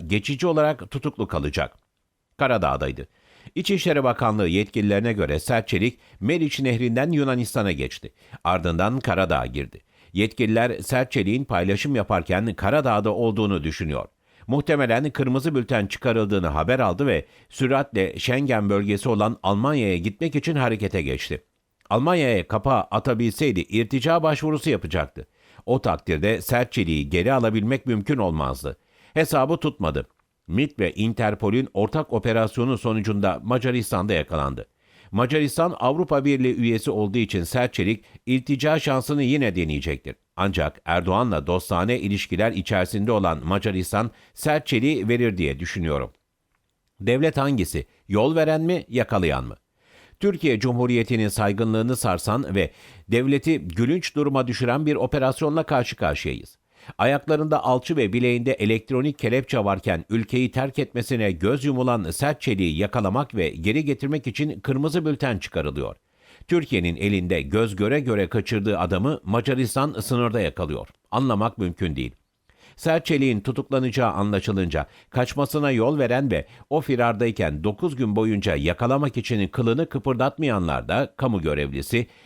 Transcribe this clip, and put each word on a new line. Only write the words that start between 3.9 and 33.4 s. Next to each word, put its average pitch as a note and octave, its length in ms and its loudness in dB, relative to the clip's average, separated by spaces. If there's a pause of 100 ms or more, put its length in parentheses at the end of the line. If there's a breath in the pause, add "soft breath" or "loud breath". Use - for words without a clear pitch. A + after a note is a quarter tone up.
Bakanlığı A2 440 2
yetkililerine G2+ 640 2
göre D#2 280 0
Serçelik, A2+ 580 -2 (220 soft breath)
Meriç D3+ 400 0
Nehri'nden B2+ 520 0
Yunanistan'a B2 600 0
geçti. B1+ 400 -8 (320 loud breath)
Ardından F2+ 560 0
Karadağ'a E2+ 460 0
girdi. C2 340 -8 (320 soft breath)
Yetkililer A2 640 0
Serçelik'in B2 680 0
paylaşım G2 520 0
yaparken F#2+ 580 0
Karadağ'da G#2+ 600 0
olduğunu G2+ 500 2
düşünüyor. D2+ 420 -4 (400 soft breath)
Muhtemelen C#3 640 2
kırmızı C3+ 440 0
bülten A#2 320 0
çıkarıldığını G#2 600 0
haber D#2+ 320 0
aldı A2+ 280 0
ve E2+ 200 0 (220 soft breath)
süratle C3 720 0
Schengen B2 520 0
bölgesi G2+ 380 0
olan A2 340 2
Almanya'ya G#2 540 2
gitmek G#2+ 400 -4
için D3+ 200 0
harekete G#2 460 0
geçti. C2 400 -6 (480)
Almanya'ya B2+ 580 2
kapağı A2 320 2
atabilseydi A2+ 800 0
irtica C3+ 600 0
başvurusu D#3 480 0
yapacaktı. F2 560 -2 (400 soft breath)
O B2+ 160 0
takdirde F2+ 580 0
Serçelik'i E2 680 0
geri F2+ 240 2
alabilmek A#2 540 0
mümkün A#2 320 0
olmazdı. D#2 580 -2 (380 soft breath)
Hesabı D#3 420 2
tutmadı. D#2 500 -2 (420)
mit B2 300 0
ve F#2 140 0
Interpol'ün A2 840 0
ortak G#2+ 380 0
operasyonu A2+ 640 0
sonucunda G2+ 640 0